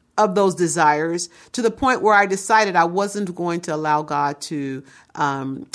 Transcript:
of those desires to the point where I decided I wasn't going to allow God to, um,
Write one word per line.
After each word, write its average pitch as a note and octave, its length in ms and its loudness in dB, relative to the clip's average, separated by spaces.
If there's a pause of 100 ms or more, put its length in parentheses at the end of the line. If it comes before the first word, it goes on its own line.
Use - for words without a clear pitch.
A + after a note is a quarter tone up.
(180)
of G3+ 160 2
those F#3+ 200 2
desires D#3+ 760 0 (240)
to - 80 -6
the A3 100 0
point B3 300 0
where G#3+ 140 4
I G3+ 100 6
decided G3 500 0
I E3+ 120 4
wasn't G3 480 -4
going F3 280 -4
to E3+ 120 -6
allow D3+ 260 0
God C#3+ 480 -4
to, C#3 340 -6 (320)
um, C#3 600 -4